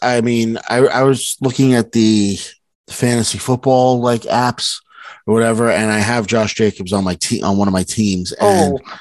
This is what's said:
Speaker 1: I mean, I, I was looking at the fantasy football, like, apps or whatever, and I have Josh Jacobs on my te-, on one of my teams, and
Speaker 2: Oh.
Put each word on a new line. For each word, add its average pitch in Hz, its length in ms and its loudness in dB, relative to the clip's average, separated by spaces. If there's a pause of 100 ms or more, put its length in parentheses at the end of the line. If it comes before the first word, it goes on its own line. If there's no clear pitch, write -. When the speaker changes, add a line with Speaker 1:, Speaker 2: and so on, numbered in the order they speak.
Speaker 1:
I 123 200 0
mean, 113 360 0 (120)
I, 117 80 0
I 131 260 2
was 135 380 0
looking 131 320 2
at 117 180 0
the 107 480 2 (500)
fantasy 120 480 -2
football, 127 640 2
like, 120 220 0
apps - 540 -2 (500)
or 110 80 2
whatever, 117 340 2
and 107 220 0
I 107 80 0
have 113 260 -2
Josh 110 300 0
Jacobs 98 360 -2
on 98 120 0
my 92 120 -2
te-, - 280 -6
on 98 140 0
one 101 100 0
of 98 40 -2
my 92 120 0
teams, 95 480 -4
and 165 520 2
Speaker 2:
Oh. - 180 -18